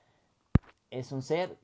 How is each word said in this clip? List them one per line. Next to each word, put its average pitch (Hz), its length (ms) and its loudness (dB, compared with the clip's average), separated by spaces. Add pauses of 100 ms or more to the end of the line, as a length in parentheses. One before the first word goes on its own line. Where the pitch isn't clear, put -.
(880)
es 123 220 -8
un 135 100 -4
ser 175 420 0